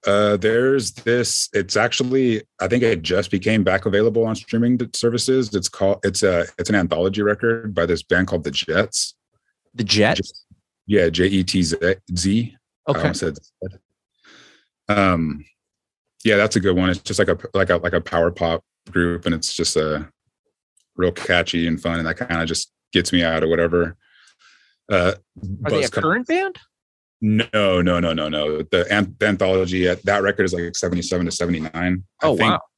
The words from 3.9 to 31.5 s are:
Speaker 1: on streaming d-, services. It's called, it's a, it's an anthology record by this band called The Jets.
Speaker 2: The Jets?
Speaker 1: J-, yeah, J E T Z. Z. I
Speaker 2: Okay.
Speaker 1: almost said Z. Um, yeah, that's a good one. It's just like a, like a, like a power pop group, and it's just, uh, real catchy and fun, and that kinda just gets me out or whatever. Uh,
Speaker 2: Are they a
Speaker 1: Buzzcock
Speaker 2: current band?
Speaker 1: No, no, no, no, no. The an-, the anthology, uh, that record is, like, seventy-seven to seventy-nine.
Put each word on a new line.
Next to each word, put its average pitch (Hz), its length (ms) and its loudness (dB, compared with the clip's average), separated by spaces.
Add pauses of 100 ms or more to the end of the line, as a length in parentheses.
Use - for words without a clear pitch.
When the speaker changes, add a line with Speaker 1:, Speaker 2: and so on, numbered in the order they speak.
Speaker 1:
on 110 100 -2
streaming 120 420 0
d-, 117 180 -4
services. 117 580 0
It's 90 160 -2
called, 98 340 0
it's 98 200 0
a, 87 240 2 (100)
it's 90 140 -4
an 104 40 4
anthology 92 460 0
record 107 540 -2
by 85 100 2
this 85 160 -2
band 90 240 2
called 85 180 -4
The - 60 -4
Jets. 85 640 -2 (640)
Speaker 2:
The 120 80 -4
Jets? 101 380 2 (680)
Speaker 1:
J-, 101 100 2
yeah, 85 120 4
J 87 180 2
E 98 160 2
T 90 180 0
Z. 80 160 0 (400)
Z. 101 400 -2 (300)
I 147 40 0
Speaker 2:
Okay. - 80 0
Speaker 1:
almost - 200 -2
said 80 180 -4
Z. - 400 -16 (1120)
Um, 82 560 0 (800)
yeah, 107 100 4
that's 104 200 2
a 104 40 4
good 92 160 2
one. 92 140 2
It's 87 120 -2
just - 180 -6
like - 100 4
a, 85 80 2 (160)
like 95 160 0
a, 90 80 4
like 87 160 -2
a 85 80 2
power 85 300 0
pop 82 320 -2 (260)
group, 85 380 -2
and 85 80 0
it's - 180 -6
just, - 240 -2
uh, 78 220 -2 (960)
real - 160 0
catchy 85 560 0
and 80 120 -2
fun, 85 200 -4
and 80 80 -4
that 80 100 -6
kinda 85 300 -4
just - 240 -6 (200)
gets - 220 2
me 87 100 2
out 80 200 2
or 80 60 0
whatever. 85 460 2 (960)
Uh, 92 240 2 (500)
Speaker 2:
Are 147 60 -4
they 151 140 2
a 123 60 -2
Speaker 1:
Buzzcock - 120 -4
Speaker 2:
current 202 240 0
band? 370 320 -2 (680)
Speaker 1:
No, 104 600 2
no, 87 160 2
no, 85 140 0
no, 78 160 -4
no. 76 340 -2
The 87 280 0
an-, 101 280 0
the 104 80 2
anthology, 92 600 2
uh, 90 80 2 (100)
that 101 180 2
record 101 200 0
is, 92 120 0
like, 85 200 -6
seventy-seven 87 520 -2
to 85 40 -4
seventy-nine. 87 720 -4 (160)